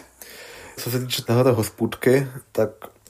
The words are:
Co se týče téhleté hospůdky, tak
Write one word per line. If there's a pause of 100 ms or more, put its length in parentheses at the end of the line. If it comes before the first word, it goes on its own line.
(760)
Co
se
týče
téhleté
hospůdky, (240)
tak (400)